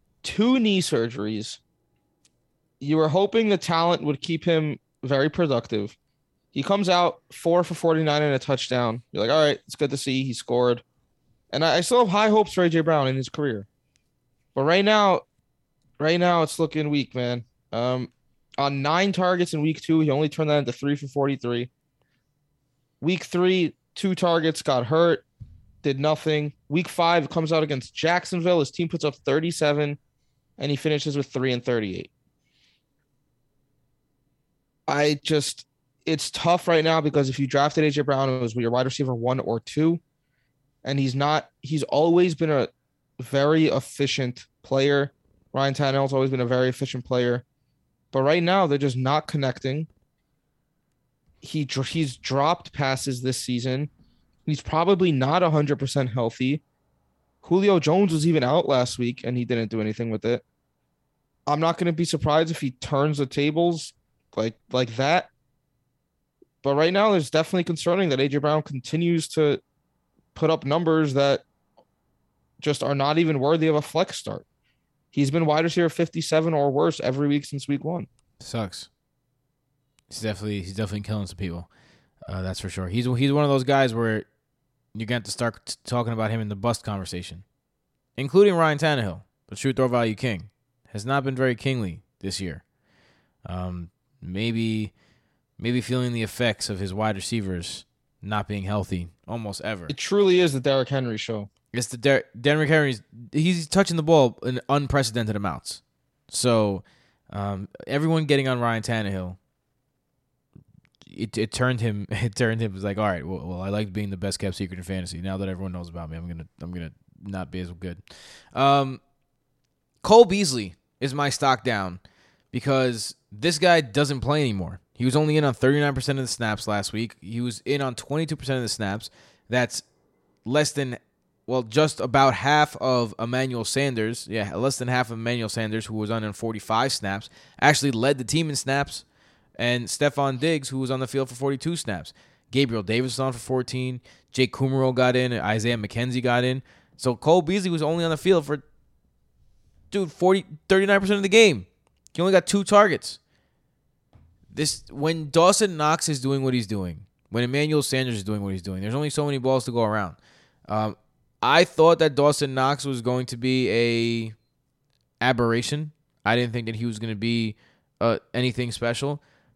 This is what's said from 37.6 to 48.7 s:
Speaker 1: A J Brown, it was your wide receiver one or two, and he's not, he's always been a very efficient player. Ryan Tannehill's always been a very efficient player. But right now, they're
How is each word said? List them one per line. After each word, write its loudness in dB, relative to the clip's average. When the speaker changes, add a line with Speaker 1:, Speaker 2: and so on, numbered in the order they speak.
Speaker 1:
A 2
J 0
Brown, 2
it 0
was -2
your -2
wide 2
receiver -2
one 0
or -4
two, 0
and -2
he's 0
not, 0
he's -4
always 4
been -2
a 0
very 2
efficient -2
player. 0
Ryan 0
Tannehill's 0
always 0
been -2
a 0
very 2
efficient -6
player. 0
But 0
right 4
now, 4
they're 2